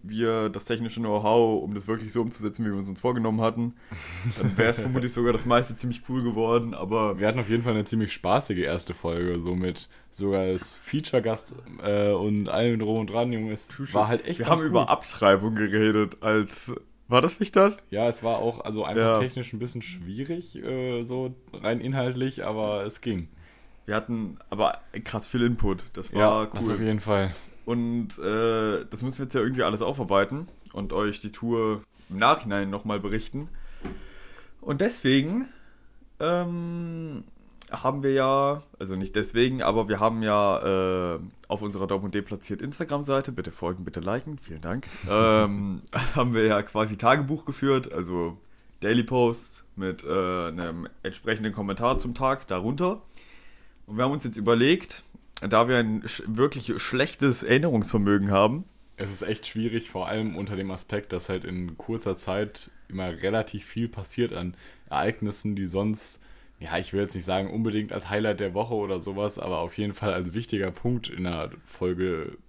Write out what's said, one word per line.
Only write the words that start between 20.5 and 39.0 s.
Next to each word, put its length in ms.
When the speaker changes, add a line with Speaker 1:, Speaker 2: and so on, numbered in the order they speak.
Speaker 2:
äh, 400
so 320
rein 300
inhaltlich, 640
aber 400
es 160
ging. 260
Speaker 1:
Wir 100
hatten 420
aber 300
krass 240
viel 140
Input, 420
das 200
war 80
Speaker 2:
Ja, 220
Speaker 1:
cool. 100
Speaker 2:
das 160
auf 100
jeden 220
Fall. 320
Speaker 1:
Und, 560
äh, 680
das 120
müssen 160
wir 80
jetzt 80
ja 80
irgendwie 220
alles 180
aufarbeiten 680
und 220
euch 260
die 140
Tour 480
im 80
Nachhinein 520
nochmal 320
berichten. 480
Und 180
deswegen, 720
ähm, 1040
haben 340
wir 100
ja, 500
also 160
nicht 220